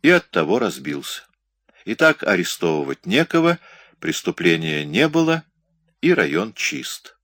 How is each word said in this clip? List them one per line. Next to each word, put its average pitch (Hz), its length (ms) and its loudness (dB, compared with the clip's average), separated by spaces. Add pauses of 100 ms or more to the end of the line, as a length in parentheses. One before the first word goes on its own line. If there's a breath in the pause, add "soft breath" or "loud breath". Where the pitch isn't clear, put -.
и 151 80 6
оттого 107 480 2
разбился. 73 640 -6 (640 soft breath)
Итак, 151 380 2
арестовывать 80 800 -2
некого, 165 520 0 (420 soft breath)
преступления 80 840 -2
не 98 240 0
было, 160 360 0 (580)
и 170 100 4
район 90 400 0
чист. - 720 -10